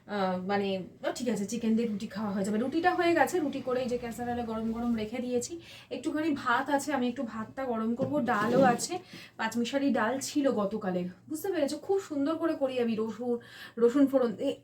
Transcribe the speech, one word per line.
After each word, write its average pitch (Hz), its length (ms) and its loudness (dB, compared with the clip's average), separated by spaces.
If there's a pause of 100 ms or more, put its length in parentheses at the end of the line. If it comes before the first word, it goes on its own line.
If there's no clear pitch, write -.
আহ, 185 400 -2
মানে, 196 360 0 (200)
ও 311 120 -2
ঠিক 247 140 -4
আছে, 202 180 0
চিকেন 220 300 0
দিয়ে 233 120 2
রুটি 208 180 -4
খাওয়া 208 260 -4
হয়ে 196 120 0
যাবে। 208 140 0
রুটিটা 320 360 2
হয়ে 339 200 4
গেছে, 294 240 4
রুটি 269 220 -2
করে 254 200 -2
এই 254 80 -2
যে 240 100 0
ক্যাসারোলে 240 440 -4
গরম 226 300 -2
গরম 233 220 0
রেখে 220 240 -4
দিয়েছি। 247 420 -2 (300)
একটুখানি 311 400 -2
ভাত 269 400 0
আছে, 285 220 0
আমি 247 160 2
একটু 247 140 -4
ভাতটা 220 420 -6
গরম 226 300 0
করবো। 269 260 0
ডালও 233 420 4
আছে, 269 360 4 (380)
পাঁচমিশালি 240 540 0
ডাল 233 280 2
ছিল 269 340 0
গতকালের, 190 520 0 (240)
বুঝতে 311 200 -6
পেরেছো? 302 300 0
খুব 392 220 0
সুন্দর 302 360 -2
করে 320 180 0
করি 262 260 0
আমি 233 180 2
রসুন, 233 400 -2 (400)
রসুন 240 280 6
ফোড়ন 254 260 4
দিয়ে, 262 320 -2